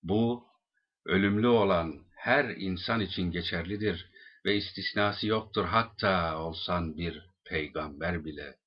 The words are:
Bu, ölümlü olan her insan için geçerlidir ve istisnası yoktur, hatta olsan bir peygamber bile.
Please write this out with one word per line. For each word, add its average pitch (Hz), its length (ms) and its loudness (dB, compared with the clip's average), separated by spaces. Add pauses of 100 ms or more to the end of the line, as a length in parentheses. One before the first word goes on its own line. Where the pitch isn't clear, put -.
Bu, 120 400 2 (640)
ölümlü 101 420 4
olan 98 460 4 (220)
her 123 420 0
insan 98 440 -2
için 90 300 -2
geçerlidir 90 760 -4 (360)
ve 98 100 2
istisnası 104 720 -2
yoktur, 110 380 0
hatta 90 720 0
olsan 82 580 -2
bir 80 240 -4 (240)
peygamber 76 800 -4
bile. 73 420 -12